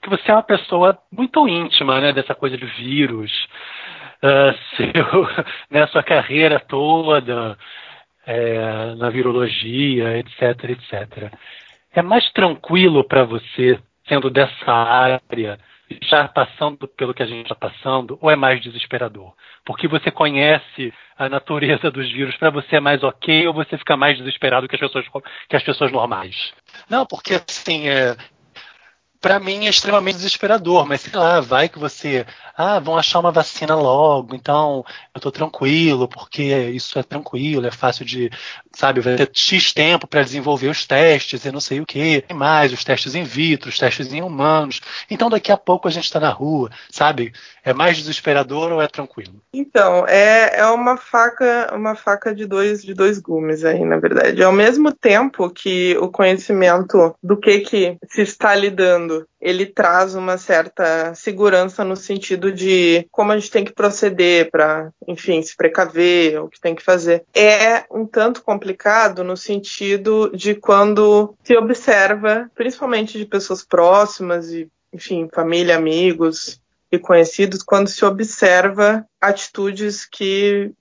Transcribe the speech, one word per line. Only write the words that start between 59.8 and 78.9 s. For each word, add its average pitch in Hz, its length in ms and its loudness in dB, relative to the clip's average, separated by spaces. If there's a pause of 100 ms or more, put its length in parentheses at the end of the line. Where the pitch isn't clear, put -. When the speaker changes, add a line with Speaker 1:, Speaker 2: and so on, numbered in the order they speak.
Speaker 2:
uma 185 220 -4
certa 165 760 0
segurança 190 720 0
no 190 100 -4
sentido 190 560 -4
de 180 640 2
como 208 180 0
a 214 80 2
gente 208 120 -8
tem 202 140 0
que - 80 -12
proceder 180 800 2
pra, 156 400 0 (160)
enfim, 170 360 -4
se - 140 -12
precaver, 165 880 2
o 156 60 -12
que - 120 -20
tem 165 140 -2
que - 80 -14
fazer. 170 500 2
É 214 600 4
um 220 140 -4
tanto 226 360 0
complicado 202 800 0
no 180 140 -6
sentido 202 960 -2
de 196 220 -2
quando 208 800 4 (100)
se 240 120 6
observa, 220 1000 2
principalmente 233 640 -4
de 208 80 -8
pessoas 196 380 -6
próximas 180 880 2
e, 165 160 -10 (240)
enfim, 170 400 -8
família, 170 440 0
amigos 165 840 -2 (300)
e 180 80 0
conhecidos, 185 640 2
quando 202 260 2
se - 160 -2
observa 202 1000 2 (160)